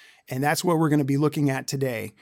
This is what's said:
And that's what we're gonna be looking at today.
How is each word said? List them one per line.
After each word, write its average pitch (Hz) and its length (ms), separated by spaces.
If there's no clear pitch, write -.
And 131 140
that's 151 220
what 175 120
we're 160 120
gonna 147 160
be 139 120
looking 147 320
at 131 200
today. 123 540